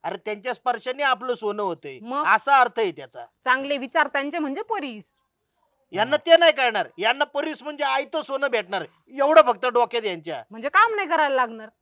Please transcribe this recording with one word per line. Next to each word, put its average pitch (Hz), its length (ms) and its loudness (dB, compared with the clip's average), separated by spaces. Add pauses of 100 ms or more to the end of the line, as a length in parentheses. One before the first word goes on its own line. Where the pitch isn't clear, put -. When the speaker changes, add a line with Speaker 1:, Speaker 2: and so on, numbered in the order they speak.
Speaker 1:
अरे, 185 140 -8
त्यांच्या 214 380 -8
स्पर्शाने 254 480 -4
आपलं 254 320 0
सोनं 208 280 -4
होतंय, 160 400 -6
Speaker 2:
मग? 262 240 -6
Speaker 1:
असा 262 340 4
अर्थ 240 180 2
आहे 202 140 0
त्याचा. 127 320 -14 (200)
Speaker 2:
चांगले 269 340 0
विचार 285 280 -2
त्यांचे 285 320 -6
म्हणजे 302 240 -4
परीस. 285 420 -8 (880)
Speaker 1:
यांना 240 240 0
ते 330 200 6
नाही 330 160 6
कळणार, 226 360 0 (100)
यांना 254 260 0
परीस 285 380 -6
म्हणजे 294 220 -6
आयतं 277 380 -2
सोनं 277 240 -4
भेटणार, 202 360 -4 (260)
एवढं 285 340 6
फक्त 240 240 0
डोक्यात 240 380 0
यांच्या. 165 460 -6
Speaker 2:
म्हणजे 226 180 -10
काम 440 260 4
नाही 392 140 -4
करायला 302 260 2
लागणार. 226 340 -4 (140)